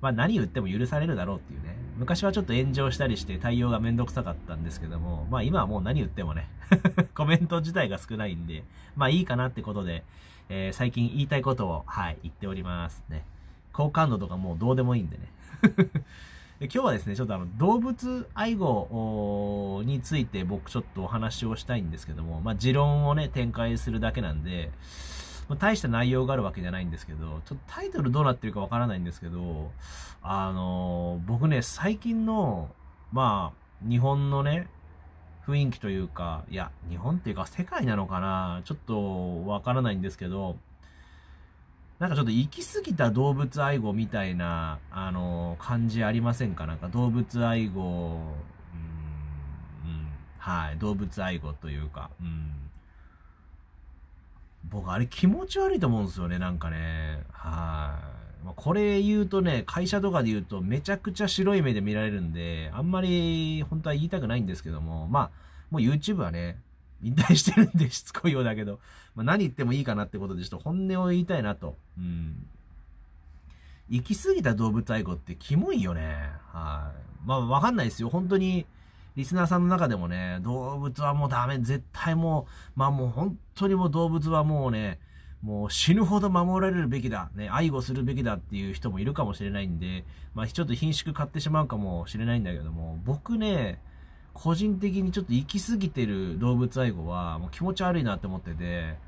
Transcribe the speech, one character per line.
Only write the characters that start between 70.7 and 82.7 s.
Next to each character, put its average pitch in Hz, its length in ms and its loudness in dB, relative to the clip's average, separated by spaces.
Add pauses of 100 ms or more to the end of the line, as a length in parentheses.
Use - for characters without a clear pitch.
音 185 160 0
を 180 60 2
言 180 120 4
い 170 60 2
た 175 120 0
い 113 40 0
な 104 120 0
と。 73 220 -10 (220)
う - 20 -6
ん。 82 460 -4 (1400)
行 123 160 0 (100)
き 202 60 -4
過 392 140 4
ぎ 359 80 2
た 123 120 4
動 110 160 2
物 110 220 0
愛 110 100 0
護 90 100 -2
っ 85 40 -4
て 85 200 -10
キ - 200 0
モ 339 160 2
い 247 100 2
よ 87 120 0
ね。 76 360 -4 (160)
は 76 460 -6 (320)
い。 - 20 -4
ま 123 100 2
あ、 123 100 0
わ 135 140 4
か 214 100 4
ん 247 60 2
な 165 80 2
い 113 40 2
で 101 40 -2
す - 100 -6
よ。 117 60 -2
本 180 200 0
当 196 100 4
に、 185 280 2 (500)
リ 139 80 -2
ス 147 100 -4
ナ 180 100 4
ー - 20 4
さ 175 120 4
ん 175 40 6
の 175 60 6
中 175 200 4
で 117 60 2
も 90 140 -2
ね、 90 340 -2
動 127 360 -4
物 139 240 -4
は 143 120 2
も 143 120 4
う - 20 2
ダ 123 180 2
メ、 135 120 0
絶 127 340 0
対 165 240 0
も 165 320 2 (280)